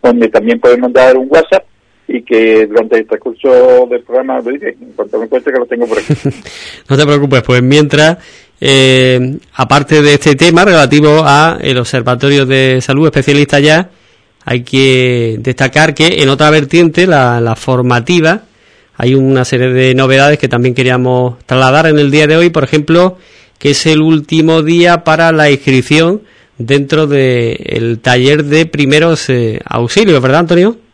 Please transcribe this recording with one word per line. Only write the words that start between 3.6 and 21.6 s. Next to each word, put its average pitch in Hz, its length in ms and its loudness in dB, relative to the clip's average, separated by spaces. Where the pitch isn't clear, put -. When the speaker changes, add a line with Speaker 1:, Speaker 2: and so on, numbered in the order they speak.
Speaker 1:
del 120 120 -4
programa 127 380 -4
lo 120 100 -8
diré, 143 200 -8
en 127 160 -20
cuanto 107 220 -6
me 113 80 -6
encuentre 127 260 -4
que 127 60 -2
lo 120 80 -4
tengo 120 200 -4
por 110 120 -4
aquí. 104 160 -4
Speaker 2:
<laughs> - 720 -12
No 139 80 0
te 147 80 0
preocupes, 143 380 0
pues 123 200 0
mientras... 147 540 2
Eh, 131 760 0
aparte 143 440 0
de 147 140 4
este 143 220 0
tema 170 280 2
relativo 151 600 4
a 147 360 2
el 131 160 -4
Observatorio 127 720 -2
de 131 340 0
Salud 139 260 0
Especialista 143 540 0
Ya, 156 300 2
hay 120 160 -4
que 127 760 0
destacar 139 540 -2
que 160 280 0
en 135 60 2
otra 147 220 2
vertiente, 160 560 0
la, 127 340 2
la 113 160 -2
formativa, 131 840 -2
hay 123 160 0
una 135 320 2
serie 127 260 -2
de 127 220 0
novedades 135 440 2
que 131 100 -4
también 123 260 -2
queríamos 127 720 -2
trasladar 131 400 2